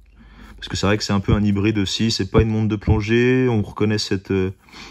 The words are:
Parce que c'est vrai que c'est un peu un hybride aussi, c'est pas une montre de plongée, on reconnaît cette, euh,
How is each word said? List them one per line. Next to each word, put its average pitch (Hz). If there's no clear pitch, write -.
Parce -
que -
c'est -
vrai 104
que -
c'est -
un 101
peu -
un 104
hybride 104
aussi, 107
c'est 101
pas 110
une 110
montre 110
de 107
plongée, 120
on 110
reconnaît 107
cette, 98
euh, 95